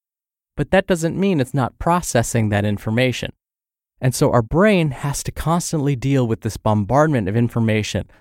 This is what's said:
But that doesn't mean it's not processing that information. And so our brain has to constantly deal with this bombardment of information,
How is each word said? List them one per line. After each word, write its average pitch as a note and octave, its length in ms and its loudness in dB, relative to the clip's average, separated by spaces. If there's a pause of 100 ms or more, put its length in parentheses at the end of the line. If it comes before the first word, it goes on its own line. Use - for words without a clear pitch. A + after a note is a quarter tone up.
(560)
But D3 140 -4
that G3 160 2
doesn't E3 320 -2
mean F#3+ 220 0
it's B2 120 -2
not C3 280 -2
processing A#2+ 720 0
that G#2 140 0
information. A2+ 680 -2 (680)
And B2+ 140 0
so C#3+ 160 2
our A#2+ 120 4
brain E3 500 2
has - 320 -8
to - 80 -6
constantly D3+ 640 -2
deal C3 320 0
with A2 140 -2
this A2 140 -6
bombardment A2 720 2
of G#2 60 -2
information, A2 720 -2 (120)